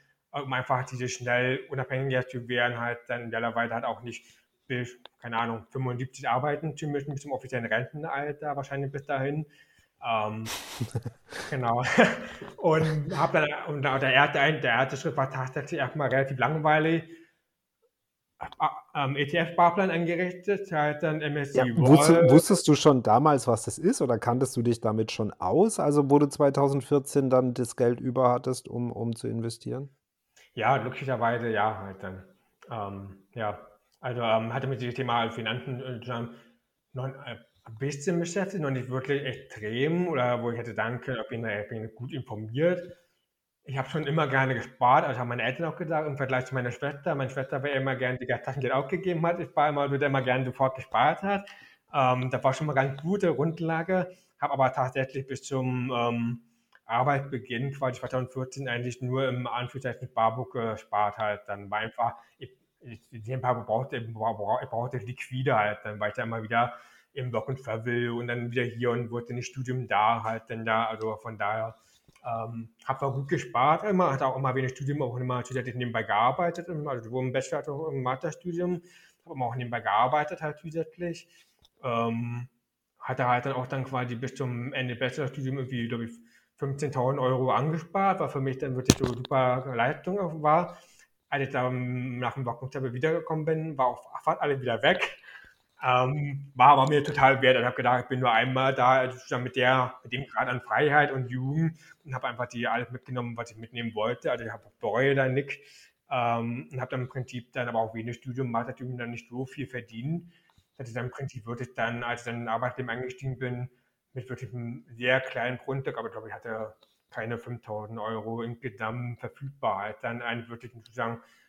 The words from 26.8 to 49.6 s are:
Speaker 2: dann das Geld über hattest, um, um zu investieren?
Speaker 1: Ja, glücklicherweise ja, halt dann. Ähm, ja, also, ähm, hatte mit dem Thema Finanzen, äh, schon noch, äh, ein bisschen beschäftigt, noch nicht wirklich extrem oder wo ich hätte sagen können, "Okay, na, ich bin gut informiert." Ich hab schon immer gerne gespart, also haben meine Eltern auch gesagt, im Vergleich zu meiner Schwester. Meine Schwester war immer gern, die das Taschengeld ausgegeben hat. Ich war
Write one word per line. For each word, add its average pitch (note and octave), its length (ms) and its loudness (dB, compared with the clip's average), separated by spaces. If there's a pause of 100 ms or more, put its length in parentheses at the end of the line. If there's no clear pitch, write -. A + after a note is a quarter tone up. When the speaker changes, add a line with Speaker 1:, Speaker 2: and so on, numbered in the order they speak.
Speaker 2:
dann B2+ 240 4
das B2 220 -4
Geld A#2+ 240 2
über B2 320 2
hattest, B2 360 -2
um, A#2+ 240 -4
um A#2 220 -4
zu A#2 140 -8
investieren? A2+ 600 -6 (640)
Speaker 1:
Ja, A#2 240 4
glücklicherweise A#2+ 680 -2
ja, G#2+ 340 0
halt G2 200 -12
dann. F#2 220 -10 (460)
Ähm, G2 480 -10 (160)
ja, G#2+ 240 -4 (420)
also, B2 200 -6
ähm, A2+ 320 2
hatte C#3 140 -2
mit C3 160 -4
dem A#2+ 100 -4
Thema A#2+ 380 0
Finanzen, A#2+ 500 -6
äh, A#2+ 240 -10
schon A#2 300 -6 (580)
noch, B2+ 140 -6
äh, B2 300 -10 (280)
ein A2 140 -18
bisschen D3+ 420 -2
beschäftigt, F#3 420 -4
noch C#3+ 80 0
nicht B2 200 -4
wirklich C#3 340 -2
extrem C3 800 -2
oder B2 360 2
wo A#2+ 80 -2
ich A#2 80 -4
hätte A2+ 160 -8
sagen A2+ 260 -2
können, B2 200 -6
"Okay, A2+ 180 -8
na, G#2+ 240 -4
ich G#2 60 -10
bin A2 260 -8
gut B2+ 180 -12
informiert." C3 720 -2 (840)
Ich C3+ 120 -6
hab C3 100 -2
schon D#3 180 -4
immer D3+ 220 2
gerne C3 260 2
gespart, B2+ 520 4
also B2 120 -4
haben B2 100 -4
meine A#2+ 140 -4
Eltern C3 220 -2
auch D#3+ 120 -4
gesagt, D#3 300 -2
im C#3 120 -6
Vergleich B2+ 260 0
zu C3 100 -10
meiner B2 160 -2
Schwester. C#3 440 -4
Meine C3+ 160 -2
Schwester C3+ 320 -4
war D3 80 -2
immer C3+ 260 0
gern, B2+ 220 -2
die A#2+ 80 -8
das A#2+ 160 -2
Taschengeld B2+ 320 -2
ausgegeben E3 500 0
hat. F3 160 2
Ich D3+ 160 -4
war D3+ 140 6